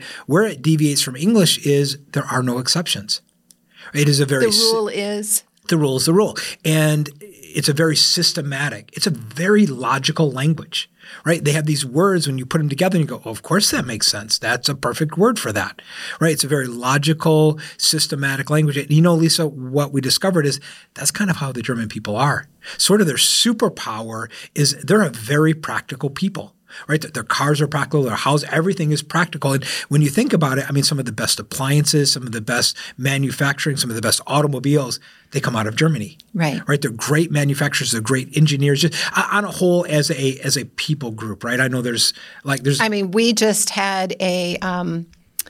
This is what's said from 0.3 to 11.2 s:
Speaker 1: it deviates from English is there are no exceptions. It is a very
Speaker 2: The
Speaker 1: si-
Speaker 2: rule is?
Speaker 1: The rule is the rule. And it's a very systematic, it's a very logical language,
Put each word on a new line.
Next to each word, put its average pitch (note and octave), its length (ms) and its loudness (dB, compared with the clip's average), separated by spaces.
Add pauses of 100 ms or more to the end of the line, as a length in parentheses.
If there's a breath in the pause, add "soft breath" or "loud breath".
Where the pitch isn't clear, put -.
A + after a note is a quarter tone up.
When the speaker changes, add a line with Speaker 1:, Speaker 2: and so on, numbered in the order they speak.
Speaker 1:
it F3 180 -4
deviates D3+ 400 2
from B2+ 140 -6
English F3+ 500 2
is C#3+ 320 2 (160)
there C#3 120 -2
are C3 180 -2
no B2 140 -2
exceptions. B2+ 640 -4 (720 loud breath)
It D3 160 2
is C#3 100 4
a C#3+ 60 2
very D#3+ 220 2
Speaker 2:
The G#3+ 40 0
Speaker 1:
si- A3+ 220 2
Speaker 2:
rule A3 160 0
is? G#3 540 -4 (260)
Speaker 1:
The E3+ 80 4
rule C#3 180 2
is C3 100 0
the E3 80 4
rule. F#3+ 220 4 (300 loud breath)
And D3+ 440 2 (140)
it's - 460 -4
a D3 40 2
very D#3 240 2
systematic, C#3+ 960 0
it's - 140 -2
a F#3+ 40 2
very E3 540 2
logical C3+ 680 0
language, D3 580 -2 (360 loud breath)